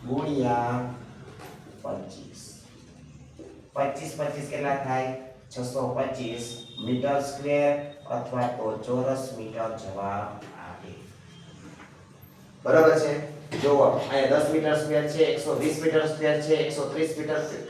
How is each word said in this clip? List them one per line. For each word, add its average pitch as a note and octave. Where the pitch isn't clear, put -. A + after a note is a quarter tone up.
ગુણ્યા B2
પચીસ. -
પચીસ, C#3
પચીસ C#3+
કેટલા C#3
થાય? C3
છસો B2+
પચીસ A#2+
મીટર C3+
સ્ક્વેર C#3+
અથવા B2
તો A2+
ચોરસ B2+
મીટર A2+
જવાબ G2
આવે. F2+
બરાબર D#3+
છે? D3
જુઓ, C#3
અહીંયા C3+
દસ D3+
મીટર D3+
સ્ક્વેર D3+
છે, D#3+
એકસો D3+
વીસ D#3
મીટર D#3
સ્ક્વેર D3+
છે, D#3
એકસો C#3+
ત્રીસ D#3
મીટર D3+